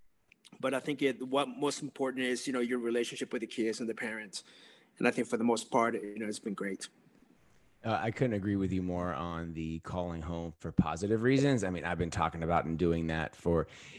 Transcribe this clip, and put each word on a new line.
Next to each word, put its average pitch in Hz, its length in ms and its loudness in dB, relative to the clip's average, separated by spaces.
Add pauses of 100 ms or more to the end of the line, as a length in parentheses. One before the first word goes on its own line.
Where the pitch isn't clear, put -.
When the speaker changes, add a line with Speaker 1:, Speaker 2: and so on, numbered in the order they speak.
(600)
Speaker 1:
but 131 140 0
I 131 60 2
think 139 220 -2
it, 131 260 2
what 135 220 2
most 139 340 -2
important 131 420 -2
is, 127 220 0
you 135 60 0
know, 127 80 2
your 123 180 0
relationship 120 540 -2
with 120 80 -2
the 113 60 -4
kids 110 340 0
and 113 80 -4
the 110 60 -4
parents. 110 480 -8 (560)
And 120 80 4
I 120 40 4
think 120 160 0
for 120 100 0
the 110 80 0
most 117 260 2
part, 117 240 4
you 104 240 -6
know, 107 80 -4
it's 104 120 -4
been 101 160 -6
great. 98 340 -6 (920)
Speaker 2:
Uh, 110 160 0
I 110 120 -2
couldn't 123 240 0
agree 101 220 0
with 95 140 2
you 92 120 0
more 87 280 -2
on 82 420 -4
the 80 260 -4
calling 87 420 -4
home 85 380 -6
for 82 120 -8
positive 95 520 2
reasons. 135 400 4
I 92 80 0
mean, 85 120 -4
I've 85 140 -2
been 82 140 0
talking 82 320 0
about 82 220 4
and 80 120 -2
doing 82 300 4
that 80 280 -2
for 82 320 2 (320)